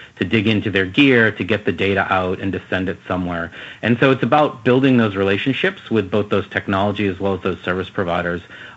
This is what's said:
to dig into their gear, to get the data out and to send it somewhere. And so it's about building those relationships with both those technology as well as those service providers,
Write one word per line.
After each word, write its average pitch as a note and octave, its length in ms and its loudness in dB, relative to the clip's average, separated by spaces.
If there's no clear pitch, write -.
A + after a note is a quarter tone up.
to - 80 -2
dig G#2+ 240 2
into G#2+ 240 0
their F#2+ 140 0
gear, A#2+ 440 4
to G2+ 140 -6
get G2+ 220 -2
the G2+ 60 2
data G2 400 0
out F#2 280 -2
and F#2+ 120 -4
to F2+ 160 -6
send F#2 200 -4
it F#2+ 180 -6
somewhere. F2 460 -4
And A#2+ 180 2
so C3+ 100 6
it's C3 140 0
about C3 400 0
building C3 320 4
those A2 180 2
relationships G2+ 720 -2
with G2+ 220 0
both G#2 200 -2
those G2 180 -2
technology G2 580 -2
as F#2 140 -4
well G2 140 -2
as F2+ 80 -6
those F2+ 180 -4
service F2+ 300 -4
providers, F2 520 -2